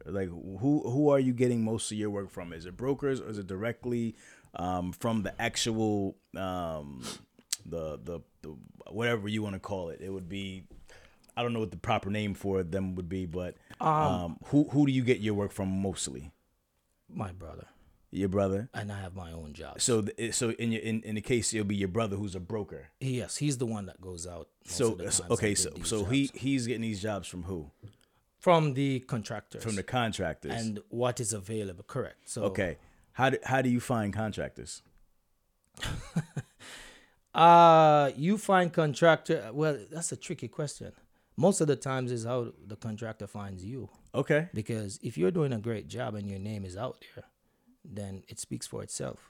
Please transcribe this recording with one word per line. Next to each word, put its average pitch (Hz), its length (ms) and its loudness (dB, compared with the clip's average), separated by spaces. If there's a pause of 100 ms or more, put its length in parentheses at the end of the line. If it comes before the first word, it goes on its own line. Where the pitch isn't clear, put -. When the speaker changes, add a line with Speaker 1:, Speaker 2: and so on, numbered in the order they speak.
Speaker 1:
Like, 95 220 -4
who, 95 600 0
who 143 220 4
are 139 80 8
you 131 140 4
getting 120 320 4
most 110 260 -2
of 107 80 -4
your 104 120 0
work 98 200 -6
from? 87 220 -10
Is 82 120 -12
it 90 120 -14
brokers, 131 440 -2
or 71 100 -10
is 104 80 -6
it 98 100 -6
directly, 117 680 -2 (400)
um, 90 380 -2
from 113 320 0
the - 180 -6
actual, 110 720 0 (200)
um, 80 640 -6 (640)
the, 80 380 -8
the, 82 160 -10 (220)
the, 78 120 -12 (360)
whatever 113 380 -2
you 107 140 -2
wanna 98 160 -6
call 92 320 -6
it? 78 100 -12
It 92 100 -10
would 95 180 -8
be, 95 340 -8 (720)
I 120 60 -2
don't 120 100 0
know 113 80 -2
what 104 120 -4
the 90 40 -10
proper 107 320 0
name 104 260 0
for 95 280 0
them 92 320 -2
would 90 140 -6
be, 92 180 -4
but, 87 300 -6 (240)
Speaker 2:
Um, 160 100 2
Speaker 1:
um, 92 560 0
who, 143 240 6
who 143 160 6
do 139 60 4
you 131 100 4
get 117 160 4
your 104 160 0
work 101 160 0
from 95 180 -2 (140)
mostly? 76 480 -6 (840)
Speaker 2:
My 98 200 -6
brother. 90 340 -14 (440)
Speaker 1:
Your 95 200 -2
brother? 98 420 0
Speaker 2:
And 101 180 -6
I 101 120 -6
have 90 120 -10
my 87 180 -12
own 80 200 -12
job. 71 300 -10
Speaker 1:
So, 113 180 4
th-, 107 340 -4
so 123 180 0
in 117 200 -2
your, 110 80 -2
in, 110 220 -2
in 107 140 -8
the 107 40 -4
case, 117 320 0
it'll 107 140 0
be 101 100 0
your 98 120 0
brother 98 280 -2
who's 98 180 -6
a 95 60 -8
broker. 90 480 -8 (120)
Speaker 2:
Yes, 127 360 -4
he's 143 220 0
the 127 80 -2
one 110 180 -4
that 87 160 -14
goes 87 260 -10
out 85 220 -12 (160)
most - 140 -10
Speaker 1:
So, 117 140 4
Speaker 2:
of 90 60 -6
the 101 140 -4
Speaker 1:
so, - 120 2
Speaker 2:
times 87 80 -2
Speaker 1:
okay, 110 160 2
Speaker 2:
and 101 100 2
Speaker 1:
so, - 100 2
Speaker 2:
did - 120 -12
these - 80 -6
Speaker 1:
so 107 180 0
he, 135 220 2
Speaker 2:
jobs. - 120 -16
Speaker 1:
he's 131 260 0
getting 113 140 -2
these 110 220 -4
jobs 104 260 -4
from 90 140 -10
who? 85 280 -6 (680)
Speaker 2:
From 160 340 6
the 135 280 0
contractors. - 640 -8
Speaker 1:
From 110 140 -2
the 95 60 -2
contractors. 95 720 -2
Speaker 2:
And 113 340 -4
what 120 320 -2
is 110 140 -2
available, 98 520 -6
correct. - 440 -10
So 113 140 -4
Speaker 1:
Okay. 95 340 -2 (340)
How 131 160 4
do, 127 160 2
how 131 160 2
do 131 80 2
you 123 120 4
find 113 340 0
contractors? 92 640 -6 (1000)
Speaker 2:
<laughs> - 40 -12 (1500)
Uh, 160 800 12
you 175 220 2
find 180 340 4
contractor, 156 800 4
well, 147 260 2 (120)
that's 160 200 -6
a 139 60 -8
tricky - 320 -8
question, 120 440 -8 (540)
most 196 160 4
of 160 60 2
the 139 80 6
times 131 340 -2
is 117 140 -4
how 120 280 -2 (140)
the 101 100 -12
contractor 110 520 -8
finds 98 360 -10
you. 110 240 -10 (260)
Speaker 1:
Okay. 151 380 2
Speaker 2:
Because 110 500 -4
if 117 140 -8
you're 175 140 2
doing 156 220 0
a 117 60 -2 (100)
great 107 200 -6
job 117 300 -6
and 101 100 -6
your 98 120 -6 (100)
name 101 140 -6
is 90 120 -10
out 123 200 -8 (180)
there, - 100 -16 (600)
then 98 440 -10
it 104 120 -16
speaks - 260 -8
for - 160 -8
itself. - 360 -8 (120)